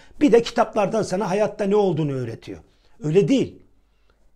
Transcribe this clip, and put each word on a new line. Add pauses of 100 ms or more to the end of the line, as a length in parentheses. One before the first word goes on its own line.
(200)
bir
de
kitaplardan
sana
hayatta
ne
olduğunu
öğretiyor. (440)
Öyle
değil. (720)